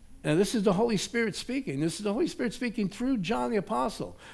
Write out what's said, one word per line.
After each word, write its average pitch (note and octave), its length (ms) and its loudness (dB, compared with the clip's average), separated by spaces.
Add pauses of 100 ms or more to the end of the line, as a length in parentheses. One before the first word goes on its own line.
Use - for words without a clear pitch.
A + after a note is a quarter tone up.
(240)
now D3+ 120 4
this G3 180 4
is A3+ 80 2
the G3 120 6
Holy A3 240 4
Spirit A3+ 380 0
speaking. A#3+ 440 -4
This D#3+ 180 0
is G#3 60 -8
the G3+ 100 0
Holy D4+ 140 2
Spirit - 260 -2
speaking B3 340 -2
through B3+ 300 -2
John A#3+ 320 0
the A#3 80 0
Apostle. A3 580 -2 (180)